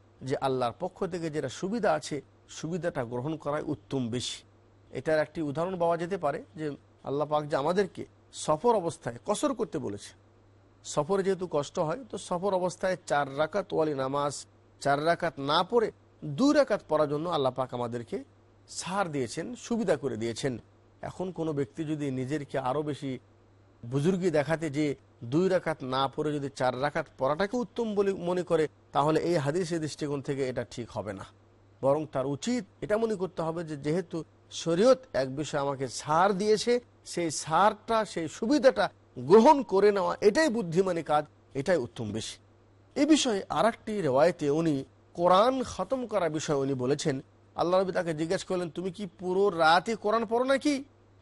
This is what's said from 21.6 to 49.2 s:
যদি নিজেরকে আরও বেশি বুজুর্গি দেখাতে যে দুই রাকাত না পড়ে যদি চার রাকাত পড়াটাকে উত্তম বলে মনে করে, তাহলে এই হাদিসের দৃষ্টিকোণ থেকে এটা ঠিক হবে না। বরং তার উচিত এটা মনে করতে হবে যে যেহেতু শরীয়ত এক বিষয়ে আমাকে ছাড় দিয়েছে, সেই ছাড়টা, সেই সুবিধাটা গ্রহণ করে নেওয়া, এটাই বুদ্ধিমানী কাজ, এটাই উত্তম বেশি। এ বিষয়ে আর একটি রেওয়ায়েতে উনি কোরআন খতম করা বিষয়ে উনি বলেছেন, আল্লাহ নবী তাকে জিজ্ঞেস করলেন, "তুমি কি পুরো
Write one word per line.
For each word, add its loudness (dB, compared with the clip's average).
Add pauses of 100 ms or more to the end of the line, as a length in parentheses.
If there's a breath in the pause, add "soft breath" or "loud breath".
যদি -4
নিজেরকে -4
আরও -2
বেশি -6 (640)
বুজুর্গি 0
দেখাতে 0
যে 0 (280)
দুই 2
রাকাত -2
না 0
পড়ে -2
যদি -4
চার 0
রাকাত -2 (100)
পড়াটাকে 0
উত্তম -4
বলে 2
মনে -2
করে, 2 (240)
তাহলে 4
এই 2
হাদিসের 0
দৃষ্টিকোণ -6
থেকে -4
এটা -4
ঠিক -10
হবে -8
না। -12 (560)
বরং 2
তার -2
উচিত -2 (160)
এটা 0
মনে 0
করতে -6
হবে -4
যে -8
যেহেতু -2 (280)
শরীয়ত 4 (140)
এক -2
বিষয়ে -4
আমাকে -4
ছাড় 2
দিয়েছে, 2 (260)
সেই -4
ছাড়টা, 2
সেই -6
সুবিধাটা 4 (300)
গ্রহণ 8
করে 4
নেওয়া, 0
এটাই 6
বুদ্ধিমানী 0
কাজ, 2 (280)
এটাই 0
উত্তম -6
বেশি। -8 (640)
এ 4
বিষয়ে 4
আর 2
একটি -2
রেওয়ায়েতে 4
উনি 2 (300)
কোরআন 4
খতম -4
করা 0
বিষয়ে -2
উনি 0
বলেছেন, -2 (340)
আল্লাহ 2
নবী -2
তাকে -2
জিজ্ঞেস -2
করলেন, -4
"তুমি -6
কি -10
পুরো 0